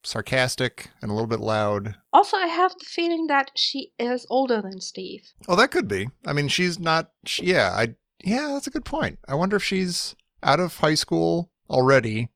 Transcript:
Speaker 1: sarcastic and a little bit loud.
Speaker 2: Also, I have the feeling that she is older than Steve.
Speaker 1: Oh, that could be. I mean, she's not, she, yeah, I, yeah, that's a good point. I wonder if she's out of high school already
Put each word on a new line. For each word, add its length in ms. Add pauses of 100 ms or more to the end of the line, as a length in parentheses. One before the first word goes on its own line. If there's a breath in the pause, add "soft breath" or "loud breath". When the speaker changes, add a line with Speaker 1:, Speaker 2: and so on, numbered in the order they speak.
Speaker 1:
sarcastic 840 (140)
and 80
a 40
little 140
bit 120
loud. 540 (180)
Speaker 2:
Also, 260
I 80
have 320
the 80
feeling 420
that 260
she 440
is 320
older 320
than 180
Steve. 420 (240)
Speaker 1:
Oh, 100
that 140
could 180
be. 200 (180)
I 60
mean, 160
she's 320
not, 300 (160)
she, 200
yeah, 300
I, 180 (300)
yeah, 240
that's 180
a 40
good 160
point. 320 (100)
I 60
wonder 220
if 60
she's 540 (260)
out 160
of 200
high 180
school 540 (200)
already 640